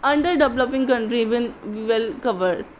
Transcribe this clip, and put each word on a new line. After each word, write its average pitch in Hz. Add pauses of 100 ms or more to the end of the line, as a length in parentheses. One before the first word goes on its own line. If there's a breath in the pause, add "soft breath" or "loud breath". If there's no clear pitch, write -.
under 294
developing 254
country 233
even 233 (100)
we 214
will 226
cover। 185 (140)